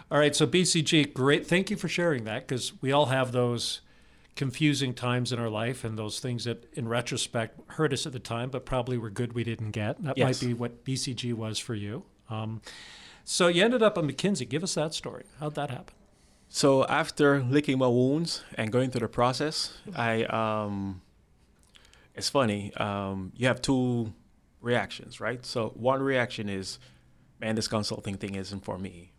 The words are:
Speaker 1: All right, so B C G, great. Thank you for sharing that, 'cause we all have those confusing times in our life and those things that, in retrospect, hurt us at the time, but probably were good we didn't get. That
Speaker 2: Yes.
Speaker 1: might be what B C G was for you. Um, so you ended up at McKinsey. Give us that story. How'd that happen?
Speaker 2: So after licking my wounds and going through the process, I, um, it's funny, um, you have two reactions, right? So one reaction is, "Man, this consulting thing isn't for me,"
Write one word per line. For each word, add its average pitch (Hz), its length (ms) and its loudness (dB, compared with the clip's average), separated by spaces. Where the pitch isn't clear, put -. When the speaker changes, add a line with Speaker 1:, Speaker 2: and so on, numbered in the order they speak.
Speaker 1:
All 143 80 4
right, 147 160 6
so 156 120 4
B 175 180 4
C 160 180 4
G, 151 220 6
great. 139 420 2
Thank 190 240 2
you 208 60 -2
for 185 100 -6
sharing 156 380 0
that, 110 240 -6
'cause 123 320 -4
we 131 100 0
all 143 160 6
have 131 240 2
those 120 500 0
confusing 139 560 2
times 123 380 0
in 123 80 -2
our 117 100 -2
life 113 360 -4
and 110 120 -4
those 107 220 -6
things 120 240 -4
that, 117 300 -6
in 117 160 -6
retrospect, 117 680 -2
hurt 151 180 0
us 123 120 -2
at 143 80 -8
the 123 60 -8
time, 117 320 -6
but 127 160 -6
probably 123 320 -2
were 110 100 -6
good 113 240 -4
we 117 120 -2
didn't 110 260 -4
get. 110 320 -4
That 135 160 -4
Speaker 2:
Yes. 127 240 2
Speaker 1:
might 123 60 0
be 123 40 0
what 120 300 -6
B 131 140 -4
C 123 180 -4
G 120 180 -4
was 110 280 -4
for 117 160 -6
you. 104 260 -8
Um, 110 320 -6
so - 240 2
you 175 180 6
ended 240 160 4
up 214 160 6
at 170 60 0
McKinsey. 151 460 0
Give 160 160 -2
us - 100 -4
that 156 180 -2
story. - 320 -8
How'd 151 160 -6
that 143 160 -4
happen? - 240 -12
Speaker 2:
So 135 380 6
after 143 580 4
licking 135 340 2
my 131 80 4
wounds 131 560 4
and 110 160 -2
going 127 180 4
through 123 120 -2
the 107 60 -2
process, 127 680 0
I, 113 300 2
um, 104 760 -2
it's 117 120 -4
funny, 104 460 0
um, 98 600 -4
you 120 100 0
have 123 160 2
two 120 500 0
reactions, 117 600 -4
right? 123 260 -6
So 113 300 -2
one 131 260 2
reaction 120 460 0
is, 95 320 -6
"Man, 110 160 -2
this 107 140 -2
consulting 104 480 -4
thing 98 180 -8
isn't 95 300 -8
for 95 140 -6
me," 92 400 -12